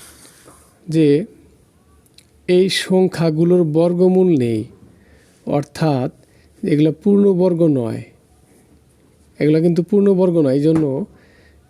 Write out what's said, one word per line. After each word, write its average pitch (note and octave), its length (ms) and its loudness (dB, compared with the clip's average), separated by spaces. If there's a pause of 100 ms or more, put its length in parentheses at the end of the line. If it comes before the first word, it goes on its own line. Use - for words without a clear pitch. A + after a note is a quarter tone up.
(880)
যে D3+ 360 2 (1200)
এই F3+ 220 2
সংখ্যাগুলোর F3 920 0
বর্গমূল F3 760 2
নেই, A2+ 260 -2 (840)
অর্থাৎ D3 680 -4 (540)
এগুলা D#3 260 0
পূর্ণবর্গ F#3 720 0
নয়, A#2 400 -2 (1400)
এগুলা D#3 220 0
কিন্তু F3 220 0
পূর্ণবর্গ F#3 580 0
নয়। C3 120 0
এই C#3+ 80 0
জন্য D#3 440 -2 (640)